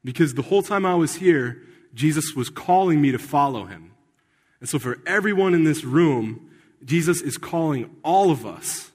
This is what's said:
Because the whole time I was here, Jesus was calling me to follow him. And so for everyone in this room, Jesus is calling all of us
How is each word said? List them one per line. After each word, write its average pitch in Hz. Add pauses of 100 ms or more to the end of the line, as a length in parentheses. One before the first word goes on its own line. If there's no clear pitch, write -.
Because 131
the 127
whole 196
time 196
I 180
was 165
here, 143 (320)
Jesus 147
was 127
calling 180
me 139
to 123
follow 139
him. 87 (720)
And 123
so 151
for 123
everyone 190
in 160
this 151
room, 127 (360)
Jesus 160
is 127
calling 151
all 185
of 120
us -